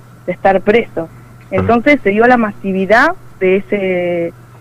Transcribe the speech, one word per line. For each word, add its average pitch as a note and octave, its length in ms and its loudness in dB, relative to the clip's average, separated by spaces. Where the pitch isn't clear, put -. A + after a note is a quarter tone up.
de F3+ 80 -4
estar F#3+ 280 0
preso. G#3 480 -2
Entonces A3+ 540 2
se G3 80 0
dio A3 160 2
la B3+ 100 4
masividad G#3 800 0
de F#3+ 180 2
ese, F3+ 760 -4